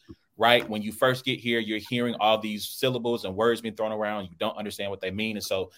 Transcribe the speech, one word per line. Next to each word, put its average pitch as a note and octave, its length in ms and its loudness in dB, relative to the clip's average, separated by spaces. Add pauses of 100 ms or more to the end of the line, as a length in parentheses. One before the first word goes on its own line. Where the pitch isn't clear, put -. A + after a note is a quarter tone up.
(600)
right? A2+ 80 -6
When G#2+ 120 -2
you G#2+ 120 -6
first B2+ 320 4
get C3 140 0
here, A#2 200 0
you're G#2+ 200 -2 (100)
hearing A#2+ 320 0
all A2 180 6
these G#2+ 300 -6
syllables A#2+ 560 -2
and F#2+ 100 -6
words A2+ 240 2
being A2+ 160 -6
thrown A2 160 -2
around. G#2+ 340 -4
You F2 140 -16
don't G#2+ 180 -2
understand G2+ 320 -6
what G2 120 -8
they F#2+ 100 -4
mean. G#2+ 240 -2
And G2+ 100 -8
so F#2+ 320 -4